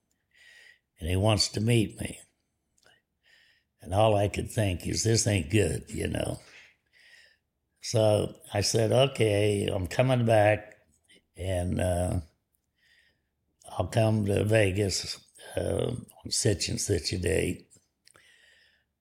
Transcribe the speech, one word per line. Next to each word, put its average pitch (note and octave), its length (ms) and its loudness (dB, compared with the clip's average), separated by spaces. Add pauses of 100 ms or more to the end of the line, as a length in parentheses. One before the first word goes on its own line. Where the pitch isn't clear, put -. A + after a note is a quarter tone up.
(1000)
and D#2+ 100 -6
he F#2 60 2
wants G#2 320 2
to G#2 120 -6
meet A2 400 2
me. - 200 -10 (1600)
And E2 100 -10
all G#2+ 240 4
I G2+ 120 2
could - 220 -6
think F#2+ 360 -2
is, E2 160 -4
"This A2 240 2
ain't F#2+ 240 0
good," F#2 380 0
you - 200 -6
know. G1+ 320 -6 (1400)
So G#2+ 540 2 (160)
I G#2 100 -2
said, A2 300 0
"Okay, G#2 720 2
I'm F#2+ 220 -4
coming B2+ 360 2
back, G#2+ 540 4 (580)
and, F2+ 440 -4
uh, F2+ 400 0 (1600)
I'll F#2 120 -4
come A2 380 2
to G2 180 2
Vegas, G#2 760 0 (380)
uh, F2+ 400 -2 (280)
on - 60 -12
such - 380 0
and F2+ 120 -6
such - 320 -2
a F#2+ 60 -4
date." F2 500 -2 (1300)